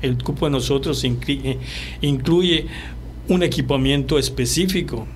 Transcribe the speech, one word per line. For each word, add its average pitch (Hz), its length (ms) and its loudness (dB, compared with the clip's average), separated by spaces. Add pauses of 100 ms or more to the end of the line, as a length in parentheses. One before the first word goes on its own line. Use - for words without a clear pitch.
El 123 220 0
cupo - 240 -2
de 143 60 2
nosotros 135 520 0
incli-, 127 400 0
eh, 127 140 -2 (420)
incluye 156 680 2 (640)
un 180 140 4
equipamiento 139 760 2
específico 135 960 0